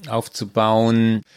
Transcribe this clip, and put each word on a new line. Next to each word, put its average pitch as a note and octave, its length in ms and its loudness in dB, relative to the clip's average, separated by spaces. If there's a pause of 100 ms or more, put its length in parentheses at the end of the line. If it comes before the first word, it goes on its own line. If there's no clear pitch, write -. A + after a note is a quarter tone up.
aufzubauen. A2+ 1120 0 (140)